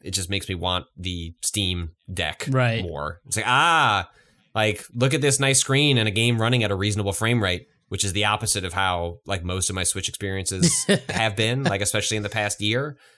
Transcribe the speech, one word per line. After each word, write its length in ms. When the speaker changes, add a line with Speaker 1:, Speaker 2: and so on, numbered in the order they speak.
Speaker 1:
it 80
just 180
makes 180
me 60
want 300
the 360
Steam 480
Deck 380
Speaker 2:
Right. 320
Speaker 1:
more. 440
It's 100
like, 120
"Ah, 600
like, 300
look 200
at 80
this 180
nice 180
screen 380
and 100
a 60
game 280
running 220
at 80
a 60
reasonable 360
frame 300
rate," 240
which 160
is 100
the 120
opposite 380
of 100
how, 520
like, 180
most 260
of 60
my 80
Switch 240
experiences 800
Speaker 2:
<laughs> 140
Speaker 1:
have 260
been, 280
like, 180
especially 360
in 40
the 80
past 320
year. 340